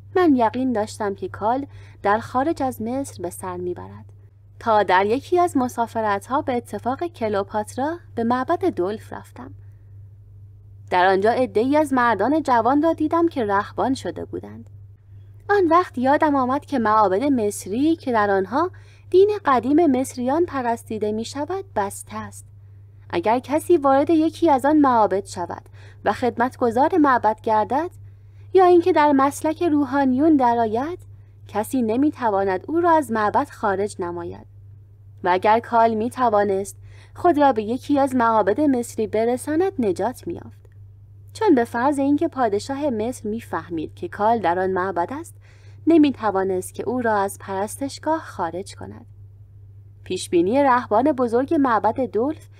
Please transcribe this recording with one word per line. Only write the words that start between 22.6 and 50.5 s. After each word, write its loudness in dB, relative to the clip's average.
اگر 0
کسی 0
وارد 4
یکی 2
از 2
آن 4
معابد 2
شود -10
و 0
خدمتگزار 0
معبد 2
گردد، 0
یا 8
اینکه 6
در 4
مسلک 0
روحانیون 2
درآید، 0
کسی -4
نمی‌تواند 0
او 0
را 2
از 2
معبد 0
خارج -4
نماید. -10
و 0
اگر 2
کال 2
می‌توانست -2
خود 2
را 6
به -2
یکی -2
از 0
معابد 2
مصری 0
برساند، -2
نجات -2
می‌یافت. -12
چون 4
به 4
فرض -2
اینکه 2
پادشاه -2
مصر -6
می‌فهمید -8
که -10
کال 0
در 0
آن -2
معبد -2
است، -12
نمی‌توانست 2
که -10
او -4
را 0
از -2
پرستشگاه -6
خارج -8
کند. -16
پیشبینی 0